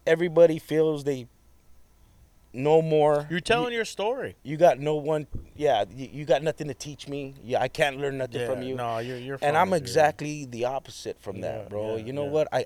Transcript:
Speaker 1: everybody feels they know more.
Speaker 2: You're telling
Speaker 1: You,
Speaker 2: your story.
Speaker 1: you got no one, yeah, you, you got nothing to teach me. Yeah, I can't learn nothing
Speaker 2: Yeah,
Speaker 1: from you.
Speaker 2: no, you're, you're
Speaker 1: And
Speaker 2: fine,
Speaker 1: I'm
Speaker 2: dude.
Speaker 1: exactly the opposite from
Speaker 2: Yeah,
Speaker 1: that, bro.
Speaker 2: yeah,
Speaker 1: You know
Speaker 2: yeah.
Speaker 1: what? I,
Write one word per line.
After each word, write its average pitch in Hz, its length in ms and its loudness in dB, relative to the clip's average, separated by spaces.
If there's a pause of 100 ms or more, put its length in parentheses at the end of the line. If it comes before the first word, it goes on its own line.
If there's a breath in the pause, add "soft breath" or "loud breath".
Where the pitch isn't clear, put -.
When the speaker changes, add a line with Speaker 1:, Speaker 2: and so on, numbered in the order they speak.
Speaker 1:
everybody 165 520 6
feels 156 460 2
they 131 220 -2 (1300)
know 147 300 4
more. 151 480 4
Speaker 2:
You're 170 100 -4
telling 240 320 0
Speaker 1:
You, 233 40 -4
Speaker 2:
your 220 80 -2
story. 208 600 -4
Speaker 1:
you 151 120 -6
got 156 220 6
no 147 160 0
one, 151 320 -2 (300)
yeah, 113 280 2 (100)
you, 131 180 -10
you 143 120 -10
got 143 200 2
nothing 151 240 -4
to 135 60 -6
teach 147 340 -14
me. 139 340 -10
Yeah, 113 180 -2
I 123 80 0
can't 139 300 0
learn 139 200 -4
nothing 123 220 -6
Speaker 2:
Yeah, 120 120 -4
Speaker 1:
from 127 100 -4
you. 131 140 -6
Speaker 2:
no, 117 220 -4
you're, 123 200 -8
you're 131 160 -10
Speaker 1:
And 131 80 -10
Speaker 2:
fine, 147 140 2
Speaker 1:
I'm 185 140 4
Speaker 2:
dude. 170 120 0
Speaker 1:
exactly 151 640 0
the 120 200 -6
opposite - 540 -8
from 98 160 -10
Speaker 2:
Yeah, 92 60 -8
Speaker 1:
that, 101 280 -8
bro. 107 260 -4
Speaker 2:
yeah, 110 80 -6
Speaker 1:
You 120 80 -8
know 143 120 -4
Speaker 2:
yeah. 139 60 -6
Speaker 1:
what? 151 220 0
I, 127 140 0